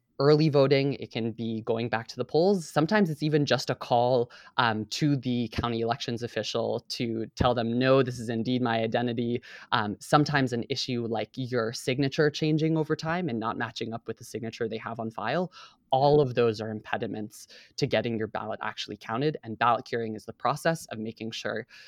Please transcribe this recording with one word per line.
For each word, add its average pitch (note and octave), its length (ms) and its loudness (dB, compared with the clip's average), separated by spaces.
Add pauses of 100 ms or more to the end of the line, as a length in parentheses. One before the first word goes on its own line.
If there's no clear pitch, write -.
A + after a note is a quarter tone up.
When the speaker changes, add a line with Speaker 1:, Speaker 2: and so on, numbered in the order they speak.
(180)
Speaker 1:
early D3+ 300 6
voting. C#3 460 4
It - 160 -10
can A2+ 220 -4
be A2+ 300 -4
going A#2 260 -2
back A2+ 200 -2
to - 80 -16
the B2 80 -6
polls. F3 440 2
Sometimes E3 420 4
it's D3 140 -4
even D3+ 200 4
just C3+ 260 2
a C3 40 -2
call, B2 560 2 (260)
um, A2 300 2
to D3 300 2
the A#2+ 320 -2
county A#2 320 -2
elections A#2 420 -4
official A2+ 580 -2 (100)
to A2+ 440 -2
tell B2 200 2
them, A#2 220 0
"No, C3 280 6
this B2 160 -6
is A2+ 80 -6
indeed A#2+ 340 0
my A2+ 180 0
identity." A#2+ 600 0 (300)
Um, G#2 260 0
sometimes C#3+ 540 2
an A#2 160 -4
issue B2 400 -4
like A2 260 -4
your B2 380 -2
signature C#3 580 0
changing D#3 460 0
over D#3 180 -2
time E3 340 -4
and A#2 120 -4
not A2+ 160 -4
matching A#2 360 -6
up - 140 -8
with A2+ 120 -10
the A#2+ 60 -20
signature A2+ 440 -6
they A2 100 -6
have A2 220 -8
on A2+ 100 -6
file. C#3+ 400 -2 (400)
All C#3+ 280 6
Speaker 2:
Yeah. D3 40 6
Speaker 1:
of B2 140 0
those A2+ 240 2
are A2 100 -6
impediments G#2+ 800 -6 (280)
to C#3+ 120 0
getting A2+ 280 2
your G#2+ 120 -2
ballot G#2+ 340 -6
actually G#2+ 360 -8
counted, C#3 440 -2
and A2 160 -10
ballot A#2 260 0
curing A2+ 300 -4
is G#2 100 -12
the A2+ 80 -12
process D#3 540 -2
of A2+ 140 -10
making A2+ 320 -8
sure A2 340 -6 (220)